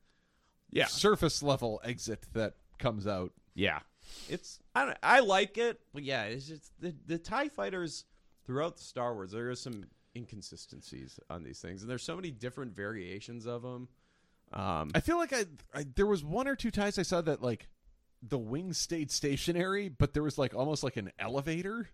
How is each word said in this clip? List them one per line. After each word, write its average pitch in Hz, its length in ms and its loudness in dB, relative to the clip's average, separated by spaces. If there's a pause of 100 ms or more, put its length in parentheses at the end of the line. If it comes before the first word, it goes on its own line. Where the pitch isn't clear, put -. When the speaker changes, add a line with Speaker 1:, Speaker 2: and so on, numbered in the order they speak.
(720)
Speaker 1:
Yeah. - 160 4
Speaker 2:
surface 180 560 4
level 127 400 0
exit 113 500 -6
that 110 220 0 (240)
comes 107 260 0
out. 92 280 -2 (200)
Speaker 1:
Yeah. 87 280 2 (480)
It's, - 300 -8 (140)
I 269 120 4
don't, 233 180 -2
I 226 160 10
like 196 380 6
it, 233 240 0 (120)
but 147 100 -8
yeah, 131 200 0
it's 127 240 -6
just 156 320 -14
the, 165 160 -6 (100)
the 165 140 0
tie 240 300 -2
fighters 190 560 -4 (400)
throughout 151 320 -2
the - 60 -18
Star 120 300 -2
Wars, 95 180 -6
there 117 180 -4
is 123 100 -4
some 110 260 -8 (300)
inconsistencies 87 1040 -14 (100)
on 85 140 -6
these 62 160 -12
things, 92 220 -10
and 113 100 -8
there's 127 120 -6
so 165 120 -6
many 180 160 -8
different 123 420 -8
variations 101 720 -6
of 120 200 -4
'em. 123 240 -10 (640)
Um, 82 420 0
Speaker 2:
I - 60 4
feel 339 160 2
like 339 160 0
I, 233 120 2 (280)
I, 147 100 -4 (120)
there 196 100 6
was 202 180 4
one 196 240 0
or 277 80 2
two 240 160 0
ties 202 260 2
I 196 60 4
saw 175 180 2
that, 151 220 2
like, 120 240 0 (560)
the 123 140 -2
wings 139 400 -4
stayed 160 340 -2
stationary, 175 800 2
but 147 240 4
there 151 100 2
was, 151 140 0
like, 131 180 2
almost 139 280 2
like 131 120 -2
an 101 240 -4
elevator 165 720 -2